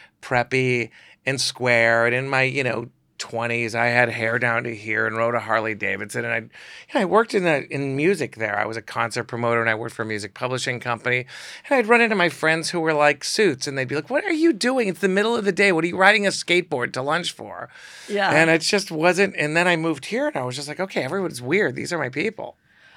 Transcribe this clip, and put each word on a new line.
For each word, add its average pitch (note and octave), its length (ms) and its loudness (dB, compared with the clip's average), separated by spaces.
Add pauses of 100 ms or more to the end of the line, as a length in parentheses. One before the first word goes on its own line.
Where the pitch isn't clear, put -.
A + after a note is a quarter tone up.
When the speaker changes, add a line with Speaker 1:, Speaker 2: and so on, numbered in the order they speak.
(220)
Speaker 1:
preppy B2 680 0 (360)
and C3+ 120 0
square. A#2 680 2
And A#2+ 80 2
in C3 160 -2
my, C3 120 2
you C3 220 0
know, B2 240 -4 (300)
twenties, A#2 560 -4
I A#2 140 2
had A#2+ 200 4
hair A2+ 300 -2
down A#2+ 260 0
to A#2 100 -6
here G#2+ 320 -2
and A2 120 -2
rode A#2 160 0
a A2+ 60 0
Harley A2 340 0
Davidson. G2+ 500 -4
And A#2 80 -4
I, A#2 60 -2
you - 560 -14
know, C#4 80 2
I - 20 2
worked G#3+ 300 2
in F#3 100 0
the, D#3 260 0
in C#3 240 -4
music D#3 420 0
there. G#2 220 -2
I G#2+ 60 0
was A2+ 140 -4
a A2 40 -6
concert A#2 420 -4
promoter A#2 360 0
and A2+ 80 2
I A2 60 2
worked A2+ 200 -6
for - 60 -6
a A2 60 -4
music G#2 260 -6
publishing B2+ 480 -4
company. B2 460 -2 (420)
And C#4 100 2
I'd A3 80 2
run A#3 140 6
into A3 160 2
my F3 140 4
friends D#3+ 400 0
who F3 100 -2
were, D#3+ 140 2
like, D3 280 4
suits E3 440 0
and C#3 100 -6
they'd C3 100 -2
be C3+ 100 -4
like, D#3 120 -6
"What D4+ 160 -2
are F#4+ 80 -2
you D#4+ 220 4
doing? A#3+ 340 0
It's E3+ 120 -4
the G3 80 2
middle G#3+ 280 2
of G#3 80 -4
the G3 80 2
day. G3 200 4
What D#3+ 120 2
are F3+ 40 0
you F#3 100 -4
riding G3+ 280 6
a F#3 40 2
skateboard D#3+ 640 0
to C3 80 -4
lunch D#3+ 300 -2
for?" G2+ 360 -14 (400)
Speaker 2:
Yeah. G3+ 220 0
Speaker 1:
And D#3+ 180 6
it D#3+ 140 4
just G3+ 280 0
wasn't. F3+ 460 2
And D3+ 180 -2
then F3 140 4
I F3 80 4
moved D#3+ 300 -2
here C4 200 -2
and D4 100 -4
I C3 80 -2
was B2 120 -6
just C#3+ 120 -8
like, D3 120 -8
"Okay, F#3 220 -4
everyone's C#3+ 400 -4
weird. C#3+ 340 0
These - 160 -6
are E3+ 60 -2
my C3+ 100 -2
people." D#3+ 480 -6 (400)